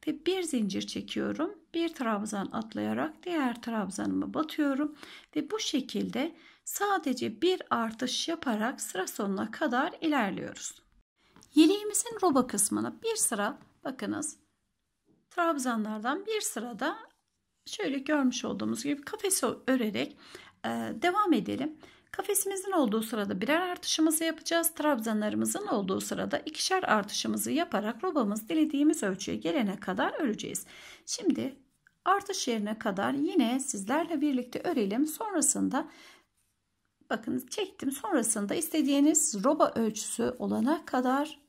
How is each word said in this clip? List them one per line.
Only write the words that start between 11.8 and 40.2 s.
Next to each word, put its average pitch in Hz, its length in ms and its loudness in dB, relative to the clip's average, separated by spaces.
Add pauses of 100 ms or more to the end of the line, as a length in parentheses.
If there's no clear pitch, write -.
roba 269 240 6
kısmına 233 560 0
bir 453 140 0
sıra 226 420 -2 (260)
bakınız 262 520 -6 (960)
trabzanlardan 254 960 0
bir 440 140 -2
sırada 240 580 -4 (680)
şöyle 302 320 -2
görmüş 269 460 0
olduğumuz 220 400 -2
gibi 285 180 -2
kafesi 381 440 -2 (200)
örerek, 240 500 0 (480)
e, 226 40 -2 (340)
devam 370 300 4
edelim. 240 460 0 (320)
Kafesimizin 392 640 -2
olduğu 226 300 2
sırada 208 380 -4
birer 285 200 2
artışımızı 330 640 2
yapacağız. 330 500 0
Trabzanlarımızın 220 920 0
olduğu 208 340 0
sırada 196 380 -2
ikişer - 440 0
artışımızı 214 680 0
yaparak 233 540 -2
robamız 226 440 0
dilediğimiz 311 540 4
ölçüye 190 340 -2
gelene 220 440 0
kadar 277 400 -2
öreceğiz. - 460 -2 (400)
Şimdi 277 500 0 (480)
artış 381 440 2
yerine 214 300 -2
kadar 214 340 0
yine 269 480 2
sizlerle 269 600 -2
birlikte 262 440 0
örelim. 254 420 2
Sonrasında 302 840 0 (1200)
bakın 240 400 -4
çektim. 370 420 -4
Sonrasında 226 600 0
istediğiniz 285 920 4
roba 302 300 6
ölçüsü 226 640 -2